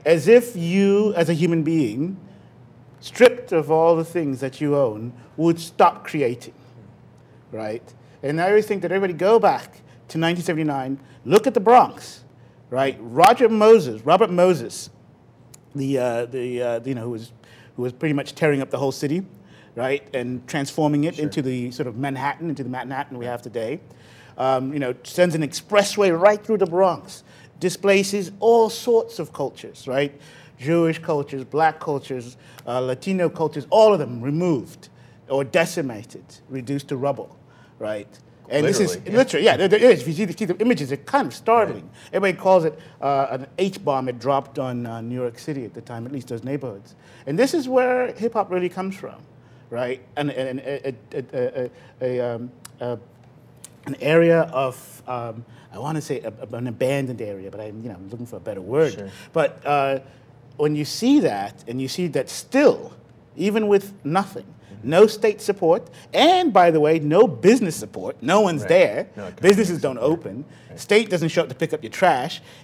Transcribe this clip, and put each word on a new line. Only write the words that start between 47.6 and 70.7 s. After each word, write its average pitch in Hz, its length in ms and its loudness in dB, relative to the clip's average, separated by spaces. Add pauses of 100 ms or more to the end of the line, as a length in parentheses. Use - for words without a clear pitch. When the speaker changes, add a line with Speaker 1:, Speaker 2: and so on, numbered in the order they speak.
Speaker 1:
where 254 420 0
hip-hop 220 400 -4
really 180 160 -2
comes 185 260 -8
from, - 280 -16 (480)
right? 123 320 -6 (160)
And, 147 140 -4
and, 127 280 -6
and 135 380 -8 (160)
a, - 40 -10
a, 135 60 -8 (100)
a, 123 380 -4 (300)
a, 127 180 -2
a, 120 160 -4
um, 120 160 -12 (300)
a, 120 180 -6 (840)
an 135 160 -10
area 165 400 4
of, 131 640 -6
um, 117 380 -10 (260)
I - 80 -16
wanna 151 220 -6
say 135 180 -6
a, 110 220 -10
a, 120 140 -12
an 120 120 -8
abandoned 127 540 -4
area, 98 280 -12
but 101 120 -14
I'm, 107 200 -14
you 117 60 -14
know, 110 80 -14
I'm 92 140 -18
looking 120 160 -12
for 117 100 -16
a 92 60 -14
better 98 200 -10
word. 127 340 0
Speaker 2:
Sure. 98 140 -12 (220)
Speaker 1:
But, 151 340 -2
uh, 139 340 0 (580)
when 151 180 0
you 147 80 -4
see 262 380 2
that, 101 480 -4
and 123 120 -6
you 131 60 -4
see 180 200 -4
that 139 220 -4
still, - 640 0 (460)
even 208 320 0
with 196 240 2 (100)
nothing, 185 420 -4 (380)
no 165 240 6
state 214 340 -2
support, 180 480 0 (240)
and 339 400 4
by 175 180 6
the 160 80 2
way, 156 200 2
no 160 280 4
business 175 480 2
support. - 460 -12
No 175 200 2
one's 170 200 0
Speaker 2:
Right. 107 80 -4
Speaker 1:
there. 165 260 4 (200)
Speaker 2:
No 107 80 -14
economic 92 180 -14
Speaker 1:
Businesses 180 400 4
don't 131 140 -2
Speaker 2:
support. 123 240 0
Speaker 1:
open. 113 260 -12 (240)
Speaker 2:
Right. - 100 -18